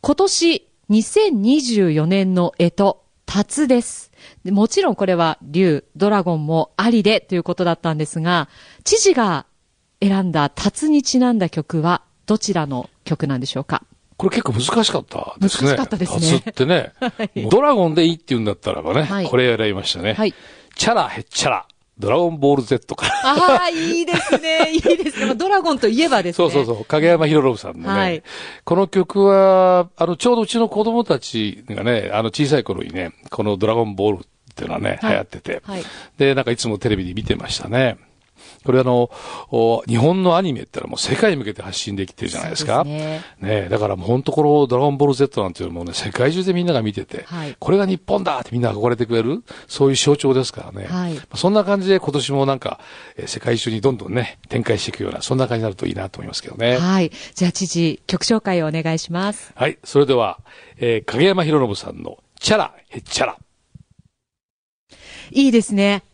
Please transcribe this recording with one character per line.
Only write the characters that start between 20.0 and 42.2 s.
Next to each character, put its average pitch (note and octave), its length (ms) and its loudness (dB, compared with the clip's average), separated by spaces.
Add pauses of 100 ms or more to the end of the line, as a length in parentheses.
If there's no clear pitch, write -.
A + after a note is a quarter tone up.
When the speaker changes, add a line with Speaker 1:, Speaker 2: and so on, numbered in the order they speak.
Speaker 2:
ね。 G#2+ 100 0
Speaker 1:
は A3 120 -2
い。 F#3 100 -4 (400)
Speaker 2:
チ - 120 -2
ャ A#3 60 2
ラ E3+ 160 0
ヘ A2 120 -10
ッ - 60 -14
チ - 200 -4
ャ - 20 2
ラ、 G2 160 -2 (320)
ド G2+ 140 -2
ラ C#3 60 4
ゴ F3 120 2
ン D#3+ 100 -6
ボ C#3+ 140 4
ー C#3 40 4
ル B2+ 60 -2
ゼ B2 120 0
ッ - 100 -6
ト - 100 -10
か - 120 -6
ら。 - 60 -2 (100)
Speaker 1:
あ D4+ 400 4
あ、 F4 60 -2
い E4 320 -2
い E4 40 -2
で F4 100 -2
す - 220 0
ね。 D#4+ 360 0
い D#4+ 40 0
い - 40 0
で E4 300 2
す - 80 -12
ね。 - 80 -2
ま C4 40 0
あ、 B3 40 0
ド E4+ 120 -2
ラ G4 140 2
ゴ D#4 120 0
ン B3+ 60 -2
と A3+ 80 0
い A3+ 140 0
え E4 80 2
ば G#3+ 140 2
で F3 100 -4
す - 80 0
ね。 E3 80 4
Speaker 2:
そ C#3 120 2
う A#2 40 0
そ A#2 60 -4
う A2+ 40 0
そ G#2+ 60 -10
う。 - 40 -10
影 D#3 220 2
山 D#3+ 200 4
ヒ D#3 60 2
ロ D3+ 80 6
ノ C3 120 2
ブ G#2 40 -4
さ F#2 140 -12
ん - 100 -16
の G3 120 -4
ね。 G3 60 0
Speaker 1:
は F#3 100 0
い。 E3 120 -6 (440)
Speaker 2:
こ E3+ 100 0
の F#3+ 120 2
曲 G3 360 0
は、 F#3 720 6
あ E3+ 100 0
の、 E3+ 120 -4
ち - 100 0
ょ B3 60 6
う - 20 4
ど A3+ 60 0
う G#3 60 -2
ち A#3 120 -2
の A3+ 80 2
子 G#3+ 160 -2
供 A3+ 220 0
た C#3 140 0
ち G#2+ 500 -6
が G2+ 160 -8
ね、 A2+ 280 0
あ G#2+ 80 0
の、 A2+ 40 -2
小 C#3 220 -2
さ C#3+ 100 4
い A#2 80 -2
頃 - 180 -6
に D#2 80 -10
ね、 F2+ 220 -8 (160)
こ B2 140 -6
の G#2 120 0
ド G2+ 120 0
ラ A2 80 2
ゴ A#2 80 2
ン G#2 120 -4
ボ G2+ 140 0
ー G2 80 0
ル F2 60 -16
っ - 20 -18 (300)
て - 80 -12
い - 20 -8
う - 20 -10
の - 60 -6
は - 80 -6
ね、 - 200 -4
Speaker 1:
は - 60 -2
い。 - 40 2
Speaker 2:
流 - 60 2
行 - 40 0
っ - 40 -8
て - 140 -18
て。 - 240 -10
Speaker 1:
は G3 140 -10
い。 E3 60 -8 (340)
Speaker 2:
で、 C#3 180 2
な C3+ 60 0
ん - 20 -6
か A#2+ 80 -2
い A#2+ 60 -2
つ - 100 -6
も G#2+ 120 -4
テ A#2+ 100 2
レ G#2 80 4
ビ F#2 80 -4
で F2+ 80 -8
見 G#2+ 100 -6
て - 120 0
ま - 120 -10
し - 120 -8
た - 100 -10
ね。 A#2+ 260 2 (680)
こ C3 80 0
れ B2+ 80 6
あ B2+ 40 2
の、 B2 280 2 (400)
お、 A2+ 360 2
日 A#2 100 0
本 E3+ 260 2
の F3 140 4
ア F#3+ 40 2
ニ F3+ 100 -2
メ A#2+ 100 -6
っ - 40 -14
て - 140 -12
の - 60 -10
は - 40 -12
も - 60 -10
う - 40 -8
世 - 160 -2
界 G#3+ 160 2
に D#3 60 -2
向 A2+ 80 -8
け G#2 80 -8
て - 80 -14
発 F#2+ 180 -10
信 G2+ 160 -8
で F#2+ 100 -4
き - 80 -20
て - 120 -10